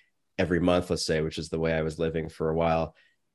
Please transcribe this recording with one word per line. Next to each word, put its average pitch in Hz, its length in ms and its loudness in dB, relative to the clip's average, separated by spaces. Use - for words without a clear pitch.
every 87 220 2
month, 90 280 4
let's 85 160 -2
say, 80 160 0
which 80 160 -4
is 78 120 -8
the 80 100 -4
way 80 140 0
I 80 100 0
was 78 160 -4
living 80 300 -2
for 80 200 -4
a 80 60 0
while, 82 400 0